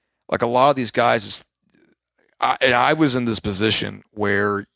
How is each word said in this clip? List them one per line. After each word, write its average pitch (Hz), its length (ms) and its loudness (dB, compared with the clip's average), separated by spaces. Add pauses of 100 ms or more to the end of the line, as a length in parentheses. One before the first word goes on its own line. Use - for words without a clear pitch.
(280)
Like, - 140 -4
a 117 60 0
lot 127 220 2
of 139 40 0
these 123 160 -4
guys, 120 340 0
is, - 200 -8 (960)
I, 127 200 2
and 131 140 4
I 127 180 4
was 156 220 2
in 123 100 -2
this 113 140 0
position 101 720 -2
where 101 640 -2